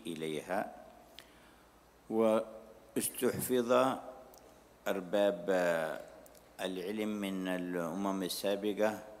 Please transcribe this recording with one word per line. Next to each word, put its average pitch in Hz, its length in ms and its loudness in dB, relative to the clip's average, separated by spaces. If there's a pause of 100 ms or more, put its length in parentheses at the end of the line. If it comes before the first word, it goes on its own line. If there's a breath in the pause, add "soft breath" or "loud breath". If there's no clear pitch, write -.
إليها، 80 680 -4 (1300 loud breath)
واستحفظ 113 1600 0 (1160)
أرباب 98 580 2 (1160)
العلم 95 480 -4
من 95 380 -2
الأمم 90 760 -2
السابقة 101 760 0 (200)